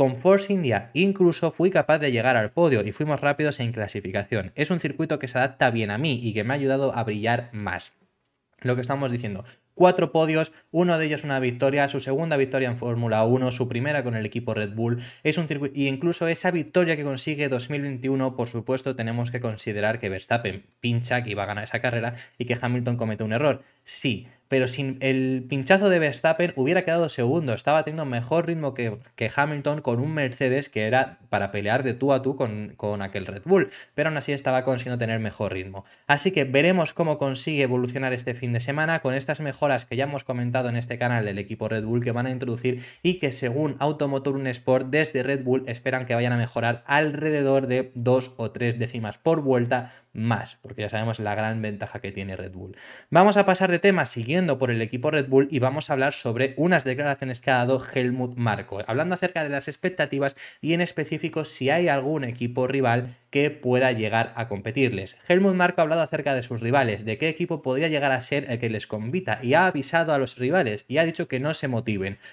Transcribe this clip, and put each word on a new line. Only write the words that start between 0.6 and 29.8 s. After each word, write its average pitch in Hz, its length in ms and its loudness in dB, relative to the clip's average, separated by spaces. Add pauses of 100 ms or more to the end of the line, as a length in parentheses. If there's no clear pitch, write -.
incluso 175 560 4
fui 180 200 2
capaz 156 280 4
de 147 120 0
llegar 123 240 4
al 107 180 2
podio 143 340 4
y 107 40 -4
fuimos 151 300 -2
rápidos 143 400 0
en 120 100 0
clasificación. 101 840 -4
Es 147 160 -2
un 175 100 0
circuito 156 380 -2
que 127 100 -8
se - 80 -8
adapta 127 340 2
bien 110 200 0
a 104 80 -2
mí 139 240 0
y 113 100 -2
que 107 100 -2
me 123 120 -2
ha - 20 0
ayudado 135 400 0
a 113 80 0
brillar 113 480 -2
más". 98 400 -8 (720)
Lo 123 140 0
que 127 40 -4
estamos 135 320 -4
diciendo, 107 320 -6 (300)
cuatro 180 360 6
podios, 160 420 2 (180)
uno 170 280 2
de 160 60 0
ellos 151 200 -2
una 139 140 -2
victoria, 135 500 2
su 139 120 -4
segunda 147 380 0
victoria 135 300 0
en 120 100 -4
Fórmula 117 460 2
uno, 127 280 4
su 120 160 -2
primera 135 340 -2
con 117 140 -2
el 107 80 -2
equipo 117 300 -4
Red 107 200 -2
Bull, 117 280 -2 (200)
es 156 140 2
un 165 120 -2
circuito... 143 300 -4
y 139 80 0
incluso 165 420 -2
esa 175 220 0
victoria 165 460 0
que 147 80 -6
consigue 143 460 -2
dos 120 180 -2
mil 147 140 -4
veintiuno, 131 540 -2
por 117 120 -2
supuesto, 131 480 -4
tenemos 120 340 -2
que 123 100 -4
considerar 107 580 -2
que 107 100 -4
Verstappen 95 560 -2 (160)
pincha, 120 420 0
que 113 80 -6
iba 98 120 -2
a 98 40 -2
ganar 104 180 -6
esa 113 160 -6
carrera, 120 340 -2 (240)
y 120 80 -4
que 120 140 -2
Hamilton 120 360 0
comete 110 280 -2
un 107 100 -2
error. 135 280 0 (220)
Sí, - 440 -4 (180)
pero 131 200 2
sin 135 340 -4
el 131 480 0
pinchazo 190 400 4
de 180 120 6
Verstappen 160 560 2
hubiera 160 280 2
quedado 165 240 2
segundo, 131 460 0
estaba 151 280 2
teniendo 156 220 -6
mejor 135 420 0
ritmo 156 280 -2
que, 113 240 -4 (160)
que 110 200 -2
Hamilton 147 460 0